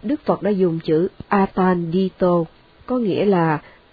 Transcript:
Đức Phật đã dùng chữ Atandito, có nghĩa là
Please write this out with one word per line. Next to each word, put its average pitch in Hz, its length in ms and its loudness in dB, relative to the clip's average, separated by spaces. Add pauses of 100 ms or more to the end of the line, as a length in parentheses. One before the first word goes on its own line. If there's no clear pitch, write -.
Đức 277 180 -4
Phật 175 220 -2
đã 196 80 0
dùng 185 280 0
chữ 165 300 0 (200)
Atandito, 185 1160 0 (420)
có 254 120 -4
nghĩa 190 260 -2
là 170 380 0 (300)